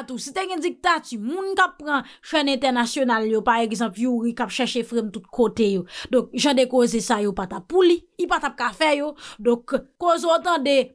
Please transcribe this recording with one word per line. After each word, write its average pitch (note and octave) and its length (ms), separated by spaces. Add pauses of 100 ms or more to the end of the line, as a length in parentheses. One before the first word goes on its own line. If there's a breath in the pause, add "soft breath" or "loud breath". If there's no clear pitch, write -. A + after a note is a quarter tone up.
tou, B3+ 160
si C#4 120
te F#4+ 140
gen F4+ 140
diktati, E4+ 580
moun F#4 360
k F#4 80
ap - 160
pran D4 260 (180 loud breath)
fè D#4 200
n C#4 100
entènasyonal, B3 760
yo A3 160
pa A#3 180
egzanp, G#3+ 360
youri A#3 360
k A#3+ 100
ap F#3 80
chèche A#3 320
frem A3 260
tout G#3+ 200
kote A3 420
yo. F3 100 (280 loud breath)
Donk, A#3+ 200
jan C4 260
de B3+ 120
koze A#3+ 340
sa, G#3+ 200
yo G3+ 120
pa F#3+ 140
t - 80
ap - 100
pou F#4 160
li. F4 140 (220)
Li F4 100
pa E4 120
t C#4+ 60
ap - 100
ka A#3+ 160
fè D4+ 240
yo. D4 140 (300 loud breath)
Donk, A#3+ 340 (240)
koze E4+ 280
w E4 160
tande, C#4+ 320 (180)